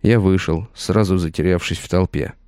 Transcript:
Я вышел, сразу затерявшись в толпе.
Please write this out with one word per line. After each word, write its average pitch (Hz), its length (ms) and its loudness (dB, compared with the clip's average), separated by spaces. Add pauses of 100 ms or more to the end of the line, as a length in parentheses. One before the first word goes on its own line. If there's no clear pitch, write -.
Я 113 180 4
вышел, 95 540 0
сразу 95 440 0
затерявшись 85 600 -2
в - 100 -14
толпе. 87 460 -2 (140)